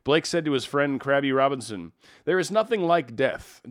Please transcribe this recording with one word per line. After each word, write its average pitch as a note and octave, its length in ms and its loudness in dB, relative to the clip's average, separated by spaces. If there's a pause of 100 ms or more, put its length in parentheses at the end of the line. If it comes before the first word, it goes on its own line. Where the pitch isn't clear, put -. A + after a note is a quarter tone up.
Blake D3+ 240 2
said E3+ 200 -2
to D3 60 0
his C3 120 0
friend C#3+ 360 -2
Crabby C#3 300 0
Robinson, B2 600 -2 (320)
"There F#3 160 2
is D3 100 -2
nothing G#3+ 320 0
like E3 320 0
death. - 560 -2